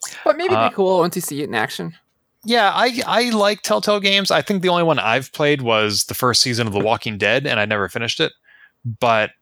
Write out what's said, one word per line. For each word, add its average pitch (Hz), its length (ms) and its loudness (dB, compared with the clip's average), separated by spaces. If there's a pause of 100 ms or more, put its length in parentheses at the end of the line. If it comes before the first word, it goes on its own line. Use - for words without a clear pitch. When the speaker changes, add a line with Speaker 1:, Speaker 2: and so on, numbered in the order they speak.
(240)
Speaker 1:
But 294 140 2
maybe 359 160 -2
it'd - 40 2
Speaker 2:
Uh, 226 120 2
Speaker 1:
be - 60 -8
cool 185 240 2
once 170 160 0
you 180 60 -4
see 147 200 -6
it 143 80 -6
in 120 60 -6
action. 165 400 -4 (500)
Speaker 2:
Yeah, 214 280 2
I, 233 320 0
I 233 260 0
like 208 320 0
Telltale 208 360 0
games. 196 320 0
I 160 100 2
think 196 200 -2
the 180 80 2
only 175 140 2
one 156 140 4
I've 117 360 0
played 147 280 2
was 107 440 0
the - 80 -8
first 120 280 2
season 120 260 0
of 101 60 -4
The 101 60 0
Walking 107 380 -2
Dead, 110 280 2
and 120 140 -2
I 104 60 2
never 104 240 -2
finished 117 320 -6
it. 156 100 0 (540)
But 113 460 0 (100)